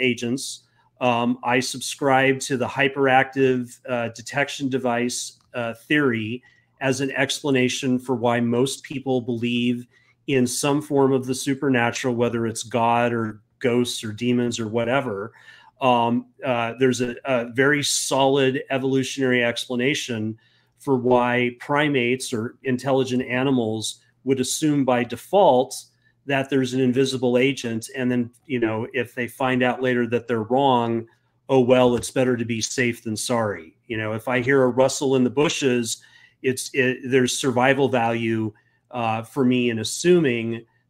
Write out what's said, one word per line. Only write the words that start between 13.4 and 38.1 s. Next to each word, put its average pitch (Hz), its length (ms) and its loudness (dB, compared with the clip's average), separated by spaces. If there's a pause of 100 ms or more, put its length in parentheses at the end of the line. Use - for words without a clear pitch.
ghosts 120 440 -2
or 107 100 -8
demons 120 460 -2
or 113 100 -4
whatever. 117 640 -2 (500)
Um, 120 440 2 (160)
uh, 117 360 -2
there's 127 240 2
a, 120 120 -2 (120)
a 123 260 -2
very 139 300 2
solid 135 880 2
evolutionary 131 720 0
explanation 117 920 -4 (400)
for 139 180 0
why 123 640 2
primates 139 720 0
or 117 300 -6
intelligent 127 600 -2
animals 120 800 -2 (240)
would 135 160 0
assume 143 440 0
by 123 200 2
default 135 680 2 (520)
that 135 220 -2
there's 131 240 0
an 131 80 0
invisible 127 560 2
agent. 123 580 0
And 127 160 -2
then, 120 200 -2 (160)
you 123 140 -2
know, 113 340 -2
if 120 200 -4
they 120 140 -6
find 127 340 0
out 123 200 0
later 123 240 0
that 117 200 -4
they're 113 160 -2
wrong, 117 640 2 (420)
oh, 135 120 4
well, 123 360 6
it's - 140 -6
better 127 260 0
to 117 80 -4
be 113 180 -4
safe 120 420 -2
than 110 120 -4
sorry. 104 600 -4 (100)
You 110 120 -6
know, 110 160 -4
if 113 120 -8
I 127 140 0
hear 135 220 4
a 127 60 4
rustle 131 480 2
in 127 80 4
the 123 60 2
bushes, 123 720 0 (380)
it's, 127 320 -4
it, 127 380 -2
there's 127 280 2
survival 131 500 2
value, 117 640 0 (380)